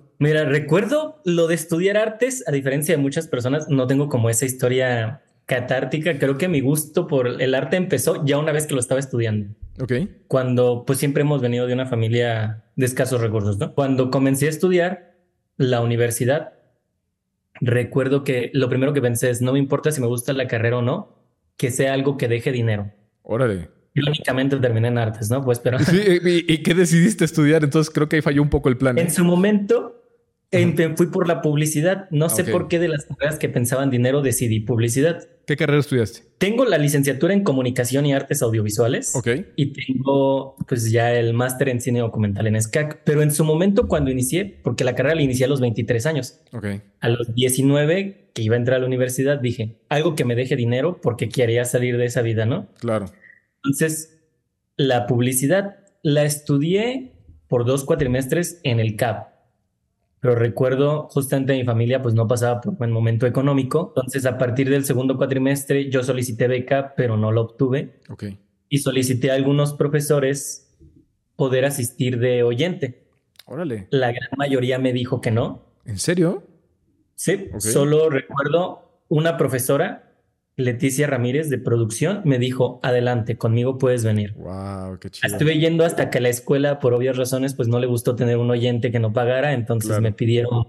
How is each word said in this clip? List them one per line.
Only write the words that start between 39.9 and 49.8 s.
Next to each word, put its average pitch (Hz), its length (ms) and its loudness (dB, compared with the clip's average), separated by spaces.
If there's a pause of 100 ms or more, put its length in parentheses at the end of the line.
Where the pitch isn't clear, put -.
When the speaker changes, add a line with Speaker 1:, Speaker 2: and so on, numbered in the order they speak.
Speaker 1:
pues, 113 220 0
ya 117 240 2
el 117 180 2
máster 127 380 0
en 123 100 -2
Cine 120 200 -2
Documental 110 480 -2
en 110 120 0
scac. 147 440 -4
Pero 151 180 2
en 151 100 4
su 160 120 0
momento, 190 440 2
cuando 143 220 0
inicié, 131 520 -4
porque 123 220 -2
la 123 100 0
carrera 139 200 2
la 160 80 0
inicié 127 240 2
a - 20 0
los 135 120 0
veintitrés 117 440 0
años. 151 360 -4 (120)
Speaker 2:
Ok. 104 140 -10 (340)
Speaker 1:
A 123 80 0
los 117 260 0
diecinueve, 143 1000 0
que 120 80 -6
iba 110 140 2
a - 20 0
entrar 123 180 2
a 127 40 2
la 127 60 -2
universidad, 131 520 0
dije, 113 400 -4 (100)